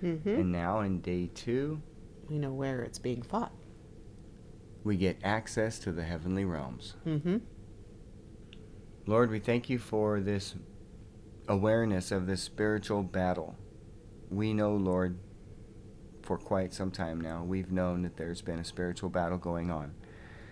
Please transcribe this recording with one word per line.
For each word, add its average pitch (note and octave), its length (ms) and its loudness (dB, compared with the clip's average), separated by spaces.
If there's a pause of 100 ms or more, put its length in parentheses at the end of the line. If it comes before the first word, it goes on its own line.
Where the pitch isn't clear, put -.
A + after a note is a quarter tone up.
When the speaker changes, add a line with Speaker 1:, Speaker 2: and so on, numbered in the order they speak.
Speaker 1:
Mm-hmm. E3+ 260 0
Speaker 2:
And G#3 220 4
now F#2 300 2
in F#2+ 200 2
day F2+ 320 0
two, C#3+ 480 0 (480)
Speaker 1:
we D3+ 80 -2
know C#3 160 -2
where C3+ 300 -2
it's - 160 -8
being B2 240 -2
fought. A3+ 300 -2 (1300)
Speaker 2:
we G#2 140 4
get F2+ 260 4
access A2 560 2
to G2 120 -2
the E2 120 0
heavenly F2 420 0
realms. C#2+ 500 -4 (120)
Speaker 1:
Mm-hmm. E3 300 2 (1700)
Speaker 2:
Lord, A2+ 260 8
we A2 80 2
thank A#2+ 300 2
you B2+ 100 2
for G#2+ 400 4
this G2 360 0 (920)
awareness G#2 640 6
of F#2+ 160 2
this F#2+ 140 2
spiritual G#2+ 640 2
battle. F2+ 540 0 (720)
We G#2+ 240 2
know, G#2 220 6
Lord, F#2 420 4 (1040)
for F2 160 0
quite F#2+ 360 0
some F#2+ 180 -2
time E2 280 -2
now, E2 240 -2
we've F#2 280 0
known F2+ 320 4
that F2 140 -2
there's E2+ 240 -4
been E2+ 180 -2
a E2+ 60 -4
spiritual F2+ 440 -2
battle F2 280 2
going E2+ 340 0
on, D#2 220 -4 (580)